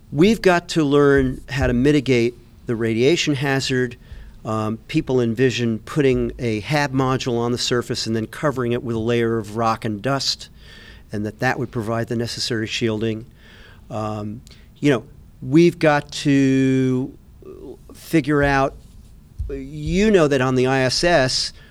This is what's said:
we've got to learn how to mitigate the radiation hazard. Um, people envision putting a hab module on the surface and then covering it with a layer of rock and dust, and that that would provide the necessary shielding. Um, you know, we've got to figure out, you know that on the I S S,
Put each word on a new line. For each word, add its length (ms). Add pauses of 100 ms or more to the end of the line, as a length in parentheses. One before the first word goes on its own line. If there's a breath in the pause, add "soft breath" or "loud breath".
(120)
we've 300
got 280
to 140
learn 640
how 160
to 80
mitigate 600 (320)
the 80
radiation 580
hazard. 640 (460 loud breath)
Um, 340 (100)
people 340
envision 560
putting 600
a 220
hab 320
module 440
on 140
the 80
surface 480
and 80
then 100
covering 460
it 100
with 140
a 40
layer 380
of 180
rock 300
and 160
dust, 480 (600 loud breath)
and 160
that 140
that 180
would 100
provide 380
the 80
necessary 500
shielding. 640 (640 loud breath)
Um, 500 (380 soft breath)
you 100
know, 140 (400)
we've 340
got 340
to 1040 (800)
figure 480
out, 320 (720)
you 640
know 180
that 140
on 140
the 100
I 140
S 240
S, 500 (180 loud breath)